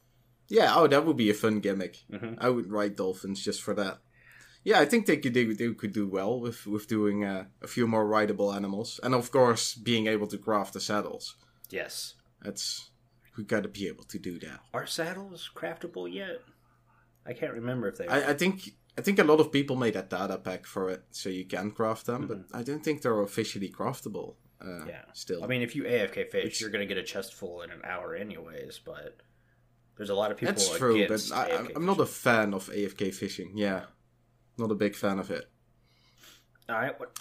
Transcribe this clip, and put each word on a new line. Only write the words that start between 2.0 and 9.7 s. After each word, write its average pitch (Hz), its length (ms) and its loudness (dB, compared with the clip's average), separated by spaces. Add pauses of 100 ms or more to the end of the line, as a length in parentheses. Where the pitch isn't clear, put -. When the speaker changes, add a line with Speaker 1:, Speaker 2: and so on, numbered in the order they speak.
Speaker 2:
Mm-hmm. 113 280 -8
Speaker 1:
I 123 120 4
would 113 200 0
ride 104 260 0
dolphins 95 480 -2
just - 180 -4
for 104 120 -2
that. 98 240 -2 (680)
Yeah, 196 140 8
I 147 40 8
think 208 220 4
they 165 120 6
could, 123 140 0
they, 123 120 6
they 110 300 0
could 101 180 -6
do 101 160 -2
well 98 320 -2
with, 117 260 -8
with 104 220 -4
doing, 104 360 2
uh, 98 200 -4 (180)
a - 60 -10
few 120 180 0
more 110 180 4
rideable 104 480 2
animals. 101 520 -4
And 127 100 2
of 120 160 0
course, 123 460 4